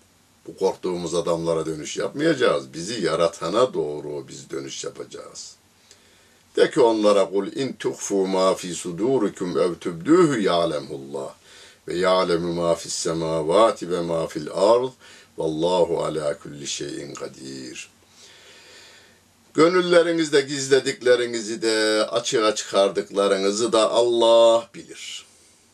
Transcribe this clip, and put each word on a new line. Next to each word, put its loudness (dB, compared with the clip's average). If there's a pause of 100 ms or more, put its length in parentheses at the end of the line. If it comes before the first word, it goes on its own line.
(460)
Bu -18
korktuğumuz -4
adamlara 0
dönüş -8
yapmayacağız. 0
Bizi -8
yaratana 0
doğru -6
biz -18
dönüş -10
yapacağız. -14 (1000)
De 4
ki 0
onlara, 4
"Kul -4
in -6
tuhfu -4
ma 2
fi -8
sudurikum -2
ev 0
tubduhu 2
ya'lemullah -2 (540)
ve -6
ya'lemu 2
ma 0
fis -8
semavati 0
ve -2
ma -2
fil -8
ard 4 (500)
vallahu 0
ala -4
kulli -16
şeyin -10
kadir." -14 (1600)
Gönüllerinizde 4
gizlediklerinizi 0
de 2
açığa 0
çıkardıklarınızı 0
da 4
Allah 6
bilir. -16 (480)